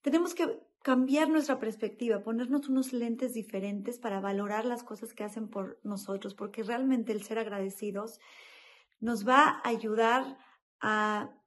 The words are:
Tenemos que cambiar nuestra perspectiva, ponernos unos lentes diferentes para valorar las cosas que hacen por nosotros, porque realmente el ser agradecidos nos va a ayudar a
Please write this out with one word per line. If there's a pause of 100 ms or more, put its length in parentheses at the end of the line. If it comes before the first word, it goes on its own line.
Tenemos
que (220)
cambiar
nuestra
perspectiva,
ponernos
unos
lentes
diferentes
para
valorar
las
cosas
que
hacen
por
nosotros,
porque
realmente
el
ser
agradecidos (800)
nos
va
a
ayudar (440)
a (160)